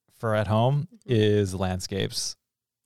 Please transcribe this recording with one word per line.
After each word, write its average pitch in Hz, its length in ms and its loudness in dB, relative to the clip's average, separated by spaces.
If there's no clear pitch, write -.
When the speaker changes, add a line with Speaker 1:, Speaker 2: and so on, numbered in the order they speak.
Speaker 1:
for 113 160 -4
at 107 140 0
home 127 400 2
Speaker 2:
Mm-hmm. - 60 -2
Speaker 1:
is 104 400 4
landscapes. 95 840 -6